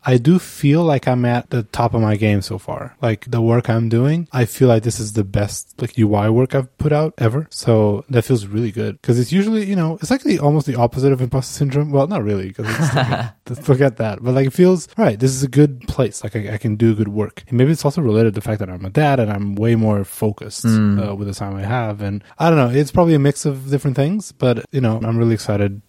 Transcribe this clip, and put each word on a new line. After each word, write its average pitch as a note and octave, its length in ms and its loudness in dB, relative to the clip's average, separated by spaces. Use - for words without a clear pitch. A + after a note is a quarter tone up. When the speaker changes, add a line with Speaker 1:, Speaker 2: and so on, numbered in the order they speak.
Speaker 1:
I C3 120 4
do D3+ 240 4
feel D3 420 0
like D3+ 240 0
I'm B2 180 0
at A#2+ 260 0
the B2 120 -2
top A#2 320 -2
of A#2 80 2
my G#2+ 140 2
game G#2 260 2
so G2+ 160 -8
far. - 420 -12
Like, A#2 300 -4
the A#2+ 100 0
work A#2 300 2
I'm A2+ 180 0
doing, C#3+ 440 0
I B2+ 140 2
feel - 220 2
like A2+ 140 4
this A2+ 160 -2
is G#2+ 140 -8
the G#2+ 100 0
best, G2+ 580 -4
like, - 180 -8
U G#2 180 4
I G#2 140 2
work B2+ 260 2
I've C3 220 -4
put D3 140 0
out D3+ 260 0
ever. A#2+ 320 0
So G#2+ 600 2
that A#2+ 140 2
feels A2 220 0
really G#2+ 260 -4
good. G#2+ 300 -6
'Cause A#2+ 180 2
it's A#2 120 -2
usually, G#3 320 2
you G3 120 -2
know, D#3+ 240 -2
it's D#3+ 100 -6
like C4 140 -2
the, E3+ 160 0
almost D3 260 2
the C3 80 -4
opposite C3 380 2
of B2+ 80 0
imposter C3 340 -2
syndrome. D3 380 -2
Well, C#3 160 2
not F3 160 -2
really, G2 280 -4
'cause A2 160 -8
it's, A#2+ 260 -2
Speaker 2:
<laughs> B2 540 -4
Speaker 1:
let's - 200 -8
look C3 120 4
at C3+ 180 2
that. G#2+ 260 -6
But, B2+ 100 0
like, C3+ 140 2
it C3 40 -4
feels, F3+ 360 2
right, C3+ 200 2
this C3+ 120 2
is C3 140 -4
a C3+ 40 -4
good C3+ 380 2
place. - 380 -4
Like, G#2+ 100 -10
I, G#2 200 -6
I G2+ 40 -6
can G#2+ 160 -2
do A2+ 220 4
good G#2+ 120 -2
work. G#2 400 -6
And B2 100 -4
maybe C3 120 4
it's E3 140 -2
also D3 160 0
related A2+ 340 2
to A2 60 -6
the - 40 -16
fact G#2+ 160 -4
that F#2 100 -8
I'm F#2 140 -12
a G2 60 -8
dad C#3+ 300 2
and G#2+ 100 0
I'm G2+ 240 -4
way A2+ 220 2
more G#2+ 280 2
focused, - 600 -6
Speaker 2:
Mm. G#2 460 2
Speaker 1:
uh, G2+ 40 -6
with G2+ 140 -6
the G2 60 -8
time G2 200 -8
I G2 80 -8
have. G#2+ 400 -4
And G2+ 220 -6
I E3 100 4
don't D#3+ 80 4
know, B2 120 4
it's C#3+ 200 0
probably E3+ 240 4
a C#3+ 60 4
mix C#3 260 0
of C3+ 240 -6
different C#3 260 -2
things, E3+ 360 -2
but, B2 400 -2
you C#3 80 -2
know, A2 240 0
I'm A2+ 120 -2
really A2+ 180 2
excited G2+ 540 -2